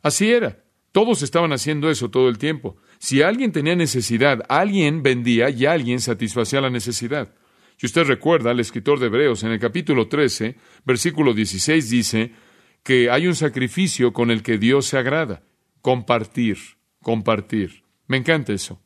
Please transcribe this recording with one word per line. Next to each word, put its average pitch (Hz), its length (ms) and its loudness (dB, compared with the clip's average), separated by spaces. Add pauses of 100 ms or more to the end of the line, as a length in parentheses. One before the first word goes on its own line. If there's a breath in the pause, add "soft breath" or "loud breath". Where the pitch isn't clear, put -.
Así 196 300 2
era. 220 320 -2 (260)
Todos 214 320 2
estaban 165 300 0
haciendo 147 380 -2
eso 120 200 -2
todo 127 180 4
el 117 100 -2
tiempo. 127 380 -6 (220 soft breath)
Si 135 240 0
alguien 220 300 0
tenía 156 240 0
necesidad, 127 720 0
alguien 160 540 2
vendía 123 460 2
y 131 180 -2
alguien 127 340 0
satisfacía 117 600 -2
la 135 100 -2
necesidad. 120 640 -6 (440 soft breath)
Si - 80 -6
usted 165 180 2
recuerda, 139 460 2
el 120 100 0
escritor 127 400 -2
de 123 60 0
Hebreos 117 360 0
en 113 100 -2
el 113 60 -2
capítulo 120 500 0
trece, 131 480 -2 (280 soft breath)
versículo 143 480 2
dieciséis 107 560 0
dice 117 440 0 (500 soft breath)
que 123 280 2
hay 147 160 2
un 175 80 2
sacrificio 131 760 0
con 117 180 0
el 110 120 0
que 113 160 -2
Dios 123 280 2
se 139 120 -2
agrada. 131 440 -2 (380)
Compartir, 117 760 0 (420)
compartir. 110 840 -2 (220)
Me 131 120 -2
encanta 131 340 0
eso. 95 340 -8